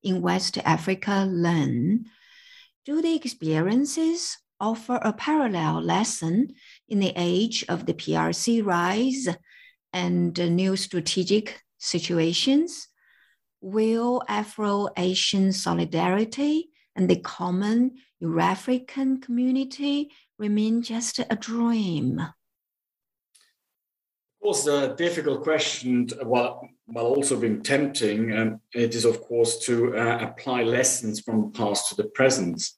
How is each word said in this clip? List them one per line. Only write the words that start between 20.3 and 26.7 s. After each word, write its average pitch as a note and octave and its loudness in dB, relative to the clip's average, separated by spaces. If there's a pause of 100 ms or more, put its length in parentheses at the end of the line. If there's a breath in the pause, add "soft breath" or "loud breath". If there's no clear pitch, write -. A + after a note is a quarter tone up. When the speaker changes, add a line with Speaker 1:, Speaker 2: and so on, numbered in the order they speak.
Speaker 1:
remain G#3+ 0
just A#3 -6
a A#3 -2
dream? A3 -2
Speaker 2:
Of D#3+ -6 (2250 soft breath)
course, G3+ 2
a C#3+ 2
difficult E3 0
question, B2+ 0 (140)
while, A#2+ 0 (180)